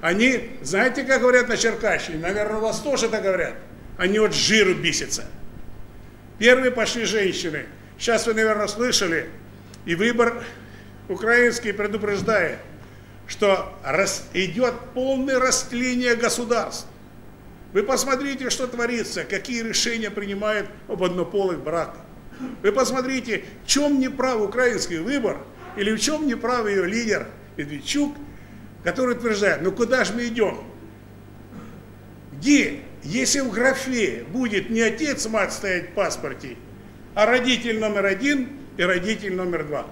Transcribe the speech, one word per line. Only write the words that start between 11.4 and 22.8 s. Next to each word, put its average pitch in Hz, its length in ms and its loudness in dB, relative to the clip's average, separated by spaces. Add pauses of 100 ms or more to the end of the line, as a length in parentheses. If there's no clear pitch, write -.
предупреждает, 202 880 0 (680)
что - 560 2
рас-, 160 400 0 (100)
идет 190 400 0 (180)
полное 262 460 0
растление 247 760 2
государств. 226 720 -2 (840)
Вы 202 120 2
посмотрите, 262 680 -2
что 262 160 -2
творится, 233 560 -4
какие 226 400 -4
решения 226 480 -2
принимают 208 560 -2 (220)
об 185 160 -2
однополых 180 580 0
браках. 156 380 -4 (600)
Вы 208 120 4
посмотрите, 254 720 0 (180)